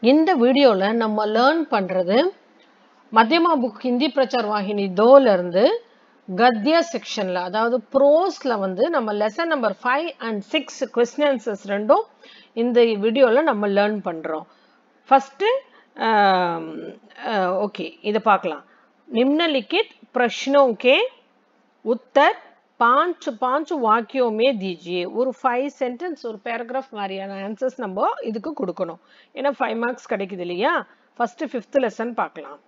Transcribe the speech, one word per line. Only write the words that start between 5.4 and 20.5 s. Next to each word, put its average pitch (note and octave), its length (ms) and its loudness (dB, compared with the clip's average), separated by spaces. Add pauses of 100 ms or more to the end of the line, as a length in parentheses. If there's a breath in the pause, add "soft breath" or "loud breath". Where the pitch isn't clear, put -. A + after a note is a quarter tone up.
கத்ய A#3+ 440 2 (120)
செக்ஷன்ல, F#3+ 420 -6
அதாவது A3 480 -2 (100)
ப்ரோஸ்ல C#4+ 680 2
வந்து F#3+ 320 -2
நம்ம A#3+ 220 -2
lesson G#3+ 400 -2
number A#3+ 180 -2 (120)
five C#4+ 380 -4
and A3 220 -6 (100)
six D#4 120 -2 (300)
question C4 440 0
answers G#3 280 -8
ரெண்டும் G#3+ 360 0 (500 loud breath)
இந்த A#3+ 300 0
வீடியோல A3+ 600 2
நம்ம G#3+ 260 0
லேர்ன் G3+ 360 0
பண்றோம். D#3+ 420 -8 (640 soft breath)
ஃபர்ஸ்ட், C4+ 360 2 (500 soft breath)
ஆம், F3+ 880 0 (460)
அ, A3 120 -2 (120)
ஓகே, F#3+ 500 -6
இத G#3 180 -4
பார்க்கலாம். F#3+ 460 -2 (480 soft breath)
நிம்னலிகித் C#4+ 760 0 (240)
பிரஷ்னோ C4 580 2